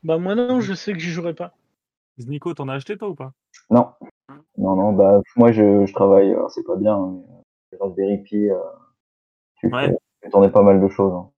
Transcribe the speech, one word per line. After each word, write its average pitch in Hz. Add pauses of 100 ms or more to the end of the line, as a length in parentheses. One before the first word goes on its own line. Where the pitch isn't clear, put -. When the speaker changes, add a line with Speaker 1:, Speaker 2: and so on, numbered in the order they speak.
Speaker 1:
Bah, 160
moi, 185
non, 247
Speaker 2:
Mhm. 247
Speaker 1:
je 196
sais 202
que 170
j'y 165
jouerai 170
pas. 175 (640)
Speaker 2:
Nico, 143
t'en 139
as 135
acheté, 165
toi, 202
ou 165
pas ? 131 (360)
Speaker 3:
Non. 120 (680)
Non, 95
non, 101
bah, 98 (140)
moi, 120
je, 101
je 95
travaille, 98
alors, -
c'est -
pas 90
bien, 101
mais, 92
euh, - (320)
les -
Raspberry 98
Pi, 104
euh, 92 (1000)
tu -
Speaker 2:
Ouais. 127
Speaker 3:
fais, 87 (260)
tu -
tournais 98
pas 101
mal 98
de 98
choses, 95
hein. 90